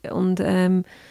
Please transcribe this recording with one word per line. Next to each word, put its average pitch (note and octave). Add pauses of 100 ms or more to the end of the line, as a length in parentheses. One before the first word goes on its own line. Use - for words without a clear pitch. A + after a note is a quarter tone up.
(120)
und, F#3
ähm, F#3 (260)